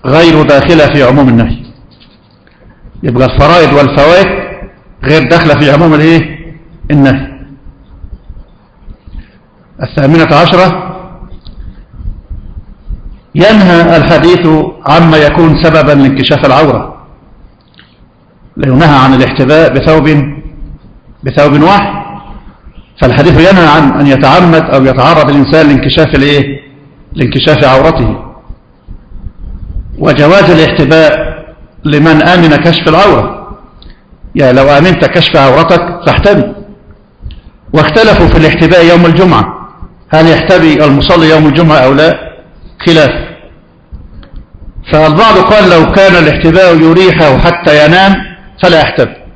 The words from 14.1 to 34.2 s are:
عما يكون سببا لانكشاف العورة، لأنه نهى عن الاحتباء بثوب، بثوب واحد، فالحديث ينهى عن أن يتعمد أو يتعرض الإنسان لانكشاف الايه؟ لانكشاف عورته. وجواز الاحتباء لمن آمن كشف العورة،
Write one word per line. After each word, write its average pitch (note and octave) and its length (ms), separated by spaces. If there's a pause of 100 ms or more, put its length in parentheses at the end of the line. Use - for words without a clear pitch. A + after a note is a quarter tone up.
عما D#3+ 320
يكون D3+ 460
سببا D#3 280
لانكشاف C#3 540
العورة، C3 500 (1600)
لأنه C3+ 180
نهى D3 220
عن C3 160
الاحتباء C3+ 600
بثوب، D#3 360 (1120)
بثوب D3 380
واحد، G3+ 440 (960)
فالحديث D3 500
ينهى F3 160
عن D3 320
أن C#3+ 80
يتعمد D#3+ 540
أو C#3 240
يتعرض C#3+ 440
الإنسان C#3+ 380
لانكشاف C#3+ 480
الايه؟ C#3+ 500 (480)
لانكشاف C#3 520
عورته. C3 500 (1800)
وجواز E3 520
الاحتباء D#3+ 840 (500)
لمن D3+ 380
آمن E3 320
كشف E3 320
العورة، E3 600 (880)